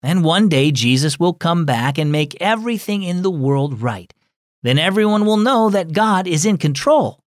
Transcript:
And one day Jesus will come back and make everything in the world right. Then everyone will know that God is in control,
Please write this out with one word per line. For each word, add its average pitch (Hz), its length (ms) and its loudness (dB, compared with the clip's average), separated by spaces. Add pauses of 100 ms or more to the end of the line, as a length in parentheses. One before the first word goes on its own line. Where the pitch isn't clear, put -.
And 170 220 0
one 185 240 2
day 147 220 2
Jesus 131 480 0
will 170 160 0
come 170 320 -2
back 131 320 -2
and 151 120 0
make 151 300 -2
everything 214 640 -2
in 180 200 -4
the 185 80 0
world 139 520 -2
right. 101 320 -8 (480)
Then 127 160 0
everyone 208 480 2
will 214 100 2
know 220 340 2
that 185 220 -2
God 196 340 0
is 165 200 0
in 208 100 2
control, 156 640 0 (100)